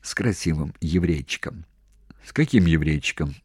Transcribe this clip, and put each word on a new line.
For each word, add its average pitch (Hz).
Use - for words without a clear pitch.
с -
красивым 82
еврейчиком». 82
«С -
каким 117
еврейчиком?» 78